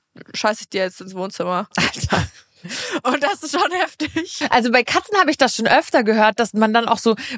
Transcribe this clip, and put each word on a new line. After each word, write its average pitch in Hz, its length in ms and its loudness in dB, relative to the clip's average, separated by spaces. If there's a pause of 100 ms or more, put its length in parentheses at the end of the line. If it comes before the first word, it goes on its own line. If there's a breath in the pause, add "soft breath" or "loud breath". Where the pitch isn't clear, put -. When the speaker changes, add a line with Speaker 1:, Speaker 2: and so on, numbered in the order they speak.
(340)
Speaker 1:
scheiß 214 280 -2
ich - 80 -18
dir 190 140 -2
jetzt 185 180 -8
ins 190 140 -16
Wohnzimmer. 180 600 -4
Speaker 2:
Alter. - 480 0 (800 loud breath)
Speaker 1:
Und 269 200 0
das 285 200 -2
ist 294 160 -4
schon 381 120 2
heftig. 320 800 -4
Speaker 2:
Also 247 220 2
bei 233 120 4
Katzen 381 340 0
habe 339 140 4
ich - 60 0
das 247 180 2
schon 226 120 -2
öfter 285 360 4
gehört, 214 380 4
dass 220 120 -2
man 214 200 2
dann 233 160 2
auch 226 80 2
so, 226 180 2 (220 loud breath)